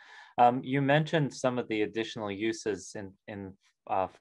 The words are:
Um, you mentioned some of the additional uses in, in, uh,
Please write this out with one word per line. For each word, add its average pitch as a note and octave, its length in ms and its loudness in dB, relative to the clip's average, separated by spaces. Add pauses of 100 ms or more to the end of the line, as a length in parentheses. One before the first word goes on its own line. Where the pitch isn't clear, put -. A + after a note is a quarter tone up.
(380)
Um, B2 260 6
you C3+ 180 0
mentioned D3 520 2
some B2 260 0
of A2+ 80 -4
the A2 140 0
additional G#2+ 500 -4
uses G#2 640 -4
in, G2 160 -10 (160)
in, G2+ 240 -10 (380)
uh, G2 180 0 (140)